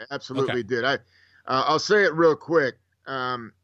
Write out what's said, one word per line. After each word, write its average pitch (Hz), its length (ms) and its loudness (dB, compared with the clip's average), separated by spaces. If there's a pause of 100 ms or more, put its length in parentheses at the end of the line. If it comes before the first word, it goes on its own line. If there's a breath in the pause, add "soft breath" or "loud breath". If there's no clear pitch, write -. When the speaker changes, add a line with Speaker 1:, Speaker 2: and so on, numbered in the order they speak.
(100)
Speaker 1:
absolutely 131 500 -4
Speaker 2:
Okay. - 20 -4
Speaker 1:
did. 117 220 -4
I, 135 100 0
uh, - 720 -6
I'll 156 120 2
say 202 260 2
it 160 100 2
real 160 220 4
quick. 143 400 0 (300)
Um, 127 460 -6 (120)